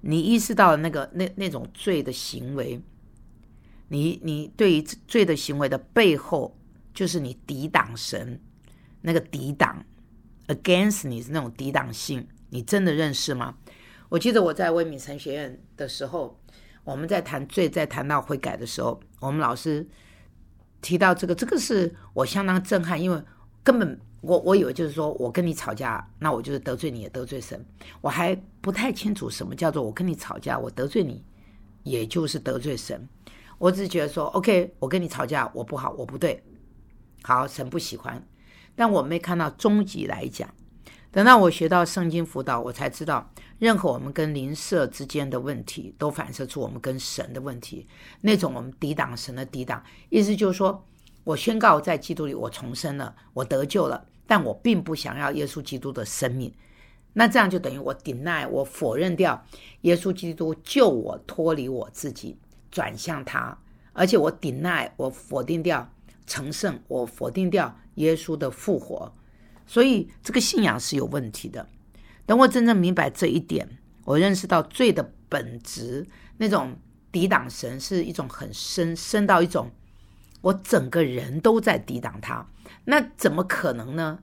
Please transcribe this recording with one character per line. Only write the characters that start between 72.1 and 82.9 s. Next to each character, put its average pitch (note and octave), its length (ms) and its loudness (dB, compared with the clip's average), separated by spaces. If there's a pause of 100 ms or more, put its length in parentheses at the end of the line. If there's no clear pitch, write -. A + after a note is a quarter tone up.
等 A3 100 4
我 B3+ 120 10
真 A#3+ 180 4
正 A#3 100 8
明 F3+ 180 4
白 E3 140 2
这 E3 200 0
一 - 100 4
点， - 400 -4 (260)
我 C#3+ 140 4
认 G3 160 6
识 F#3+ 120 -4
到 E3+ 160 4
罪 A#3+ 300 4
的 - 220 -2 (140)
本 A#2 340 -6
质， B2 440 -8 (300)
那 A3 120 0
种 D3 280 0 (360)
抵 F3+ 160 2
挡 C3+ 200 2
神 B2+ 320 -10
是 F3 240 -2
一 - 80 -8
种 C#3+ 160 -8
很 A2+ 240 -12
深， E3 440 -4
深 G#3 300 0
到 F#3+ 140 6
一 F3 60 4
种 A#2+ 240 -4 (720)
我 F#3 120 2
整 F#3+ 380 0
个 E3 140 2
人 C3 360 -4
都 A3 200 6
在 G3+ 180 2
抵 B2 220 -6
挡 A2+ 200 -10
他。 A#2 240 -8 (400)
那 C#4+ 160 4 (160)